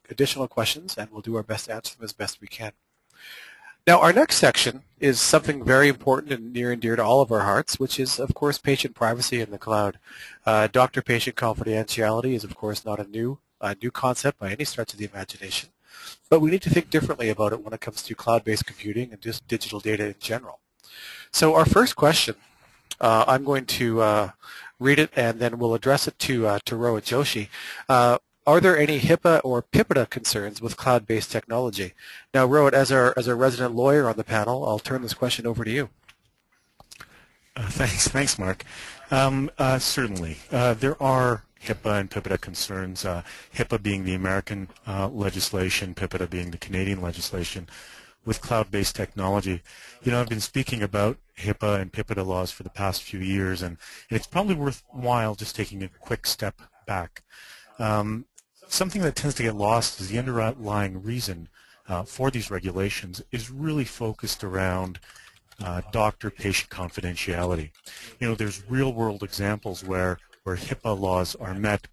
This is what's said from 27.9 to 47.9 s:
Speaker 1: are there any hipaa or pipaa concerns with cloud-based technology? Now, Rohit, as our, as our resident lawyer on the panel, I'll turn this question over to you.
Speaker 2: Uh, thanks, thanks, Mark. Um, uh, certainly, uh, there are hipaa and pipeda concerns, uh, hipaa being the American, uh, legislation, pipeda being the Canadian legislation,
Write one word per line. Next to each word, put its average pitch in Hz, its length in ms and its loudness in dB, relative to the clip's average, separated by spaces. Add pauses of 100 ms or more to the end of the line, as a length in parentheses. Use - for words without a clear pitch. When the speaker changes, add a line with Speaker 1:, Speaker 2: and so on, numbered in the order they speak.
Speaker 1:
are 160 160 6
there 180 160 6
any 147 240 2
hipaa 165 420 6
or 123 180 0
pipaa - 480 2
concerns 104 520 -6
with 113 160 -6
cloud-based 113 520 2
technology? 113 640 -4 (400)
Now, 131 140 6
Rohit, 139 240 8
as 135 220 4
our, 127 240 6
as 120 100 0
our 123 80 2
resident 123 400 2
lawyer 139 320 6
on 110 80 0
the 113 80 -4
panel, 117 420 0
I'll 110 140 0
turn 131 220 -4
this 117 120 -6
question 120 320 -2
over 117 200 -4
to 110 40 -4
you. 127 200 -2 (1700)
Speaker 2:
Uh, 120 100 -6
thanks, 123 400 0
thanks, 135 320 0
Mark. 92 240 -4 (480)
Um, 135 460 2
uh, 131 220 2
certainly, 92 580 -4 (120)
uh, 123 260 2
there 135 280 -2
are 127 400 2 (180)
hipaa 107 380 -2
and 95 100 -4
pipeda 95 300 -4
concerns, 92 640 -8
uh, 87 200 -4 (300)
hipaa 110 300 -2
being 98 220 -2
the 92 80 -2
American, 95 560 -4 (180)
uh, 98 220 -2
legislation, 95 840 -2
pipeda 90 360 -6
being 87 220 -8
the 85 60 -10
Canadian 95 440 -4
legislation, 87 680 -6 (560)